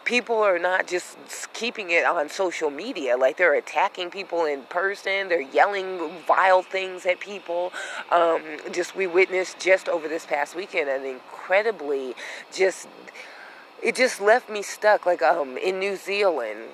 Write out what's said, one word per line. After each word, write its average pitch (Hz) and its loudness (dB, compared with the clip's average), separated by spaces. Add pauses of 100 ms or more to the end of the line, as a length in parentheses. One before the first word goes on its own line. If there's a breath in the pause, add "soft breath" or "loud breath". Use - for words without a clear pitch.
people 233 0
are 196 4
not 185 0
just - -6 (100)
s-, - -12
keeping 220 -6
it 160 4
on 151 2
social 165 -2
media. 151 -2
Like, 131 2
they're 175 6
attacking 175 -2
people 170 -4
in 143 -2
person. 196 -2
They're 165 2
yelling 175 0 (160)
vile 185 6
things 185 -6
at 175 0
people. 180 -6 (380 loud breath)
Um, 165 4 (300)
just, 170 -4
we 190 0
witnessed 180 2
just 185 4
over 165 -2
this 156 -6
past 143 -2
weekend 170 -2
an 135 -2
incredibly 143 -2 (360 loud breath)
just, - 0 (960 loud breath)
it 233 0
just - 0
left 214 4
me 208 -6
stuck. - 2
Like, 175 2
um, 151 2
in 185 -2
New 196 -2
Zealand 143 -2